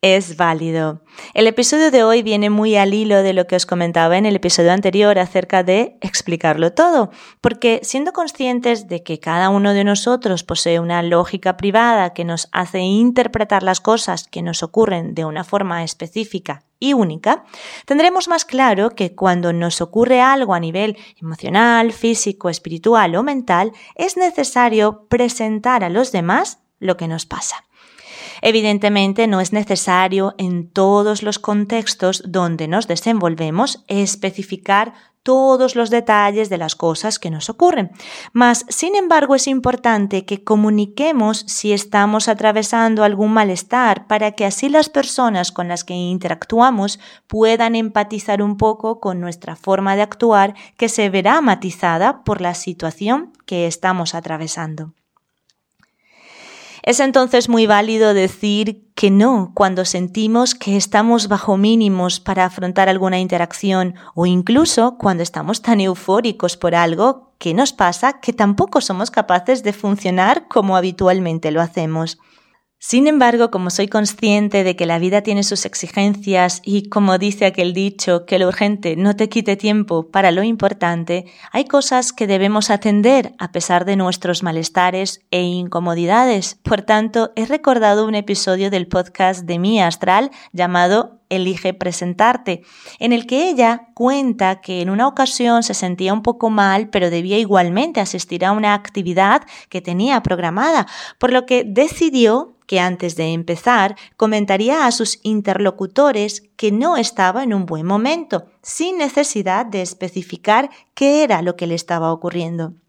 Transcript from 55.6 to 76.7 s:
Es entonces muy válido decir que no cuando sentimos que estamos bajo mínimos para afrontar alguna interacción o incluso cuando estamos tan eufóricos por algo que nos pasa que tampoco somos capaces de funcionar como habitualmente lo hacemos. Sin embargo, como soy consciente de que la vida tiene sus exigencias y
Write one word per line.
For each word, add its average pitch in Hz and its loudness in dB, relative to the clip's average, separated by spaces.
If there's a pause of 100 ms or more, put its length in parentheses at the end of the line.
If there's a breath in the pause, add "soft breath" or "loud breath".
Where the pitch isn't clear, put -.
Es - 2
entonces 254 2
muy 226 4
válido 214 4
decir 208 -2
que 202 2
no 202 4
cuando 185 0
sentimos 214 -2
que 196 -2
estamos 220 2
bajo 196 0
mínimos 196 2
para 190 0
afrontar 185 0
alguna 185 0
interacción 185 -2 (200 loud breath)
o 170 0
incluso 233 2
cuando 185 -2
estamos 170 -6
tan 233 2
eufóricos 190 0
por 170 0
algo 170 0
que 165 -4
nos 247 2
pasa 226 0
que - -4
tampoco 220 0
somos 190 -6
capaces 214 0
de 208 -4
funcionar 202 0
como 196 2
habitualmente 180 0
lo 156 0
hacemos. 160 -4 (640 soft breath)
Sin 262 2
embargo, 240 4
como 185 -4
soy 202 -2
consciente 208 0
de 180 0
que 180 -2
la 165 0
vida 185 2
tiene 202 -2
sus 202 -4
exigencias 196 0
y 202 -2